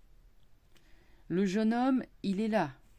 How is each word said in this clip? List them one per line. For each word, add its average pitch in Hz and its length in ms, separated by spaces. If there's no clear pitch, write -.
Le 185 180
jeune 220 280
homme, 254 280
il 190 160
est 220 80
là. 208 240